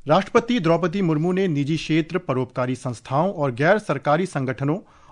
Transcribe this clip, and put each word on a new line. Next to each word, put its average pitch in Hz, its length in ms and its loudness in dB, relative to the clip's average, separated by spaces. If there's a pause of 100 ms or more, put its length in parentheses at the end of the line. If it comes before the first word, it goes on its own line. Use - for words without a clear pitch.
राष्ट्रपति 226 520 2
द्रौपदी 170 420 2
मुर्मू 160 300 2
ने 190 160 0
निजी 143 300 0
क्षेत्र, 160 400 -2
परोपकारी 127 580 -2
संस्थाओं 135 580 -2
और 143 180 -2
गैर 160 280 2
सरकारी 151 460 0
संगठनों 139 520 -2 (340)